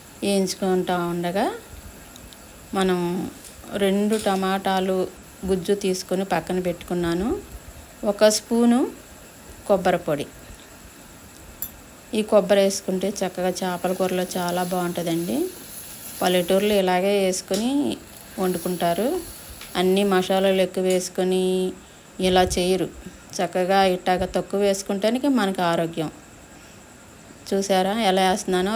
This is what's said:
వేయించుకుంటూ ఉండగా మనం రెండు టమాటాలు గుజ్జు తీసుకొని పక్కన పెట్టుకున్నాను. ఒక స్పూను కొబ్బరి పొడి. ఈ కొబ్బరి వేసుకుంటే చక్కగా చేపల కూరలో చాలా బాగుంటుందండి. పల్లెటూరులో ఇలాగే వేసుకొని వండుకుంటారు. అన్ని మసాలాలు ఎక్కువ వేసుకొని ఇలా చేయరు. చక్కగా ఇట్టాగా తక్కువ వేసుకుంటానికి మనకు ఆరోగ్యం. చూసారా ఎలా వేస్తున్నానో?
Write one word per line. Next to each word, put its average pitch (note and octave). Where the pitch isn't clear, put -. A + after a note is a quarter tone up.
వేయించుకుంటూ F#3
ఉండగా F3
మనం F#3
రెండు G#3
టమాటాలు F#3+
గుజ్జు F#3+
తీసుకొని F#3
పక్కన F3+
పెట్టుకున్నాను. F3
ఒక G#3+
స్పూను A#3+
కొబ్బరి F3+
పొడి. C#3+
ఈ -
కొబ్బరి G3+
వేసుకుంటే F#3+
చక్కగా F#3
చేపల F3+
కూరలో F3+
చాలా F3+
బాగుంటుందండి. F3
పల్లెటూరులో F#3
ఇలాగే F#3
వేసుకొని F#3+
వండుకుంటారు. F3+
అన్ని F#3
మసాలాలు F#3+
ఎక్కువ F#3
వేసుకొని F#3
ఇలా F#3
చేయరు. F3+
చక్కగా F#3
ఇట్టాగా F3+
తక్కువ F#3+
వేసుకుంటానికి G#3+
మనకు F#3+
ఆరోగ్యం. E3
చూసారా G3
ఎలా F#3+
వేస్తున్నానో? F#3